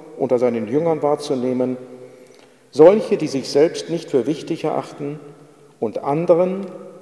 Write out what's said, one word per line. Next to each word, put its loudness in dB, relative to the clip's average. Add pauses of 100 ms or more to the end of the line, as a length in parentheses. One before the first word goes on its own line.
(160)
unter 0
seinen 0
Jüngern 0
wahrzunehmen? -2 (920)
Solche, 6
die -4
sich -6
selbst 2
nicht -8
für 0
wichtig -6
erachten -8 (640)
und -4
anderen 2 (360)